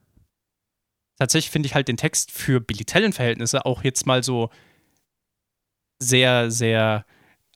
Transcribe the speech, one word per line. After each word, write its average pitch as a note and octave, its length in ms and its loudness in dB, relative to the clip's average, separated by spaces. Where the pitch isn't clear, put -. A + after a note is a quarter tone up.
Tatsächlich D3+ 320 0
finde D3+ 160 0
ich - 80 -6
halt C#3 140 2
den A#2+ 80 0
Text - 340 -2
für B2+ 300 0
Billy G#2+ 240 -8
Talent-Verhältnisse C3 840 0
auch C3 160 -2
jetzt - 240 -2
mal B2+ 160 2
so B2 280 -2
sehr, B2 520 2
sehr, A2+ 520 0